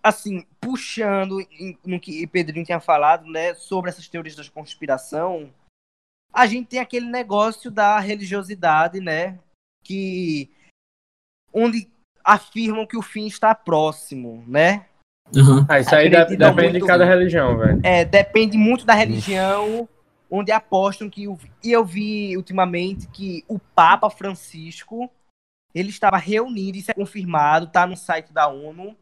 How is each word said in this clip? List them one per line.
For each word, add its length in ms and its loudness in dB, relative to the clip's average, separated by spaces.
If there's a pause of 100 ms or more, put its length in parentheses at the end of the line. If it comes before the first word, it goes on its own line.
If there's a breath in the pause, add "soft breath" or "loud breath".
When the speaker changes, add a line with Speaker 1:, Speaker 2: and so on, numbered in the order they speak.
Speaker 1:
assim, 440 -2 (160)
puxando 800 -6 (180)
em, 260 -16
no 140 -8
que 300 -12
Pedrinho 360 -6
tinha 160 -6
falado, 480 0
né, 260 -6
sobre 360 -8
essas 160 -18
teorias 300 -16
da 80 -20 (100)
conspiração, 960 -8 (800)
a 140 4
gente 220 -6
tem 100 -8
aquele 280 -8
negócio 640 -4
da 280 2
religiosidade, 1000 -2
né, 380 -6 (440)
que, 680 -8 (1040)
onde 360 -2 (360)
afirmam 600 0
que 100 -12
o 60 -8
fim 240 -12
está 280 0
próximo, 920 -6
né? 380 2 (520)
Speaker 2:
Aham. 320 8
Speaker 3:
Ah, 120 4
isso 140 2
aí 140 8
de-, 80 6
Speaker 1:
Acreditam 340 6
Speaker 3:
depende 220 2
de 60 0
Speaker 1:
muito. 80 -2
Speaker 3:
cada 180 6
religião, 540 2
velho. 240 2
Speaker 1:
É, 220 4
depende 520 2
muito 300 2
da 80 8
Speaker 4:
Ixi. 120 2
Speaker 1:
religião, 840 -4 (420)
onde 220 -2
apostam 580 -2
que 180 -14
o, 100 -12 (240)
e 100 -4
eu 120 4
vi 520 -6
ultimamente 720 -4
que 400 -12
o 100 -10
Papa 500 4
Francisco, 1040 -12 (640)
ele 160 -6
estava 260 0
reunindo, 640 -4
isso 120 -12
é 40 -4
confirmado, 720 -2
tá 200 2
no 100 -10
site 360 -8
da 160 0
onu 540 -14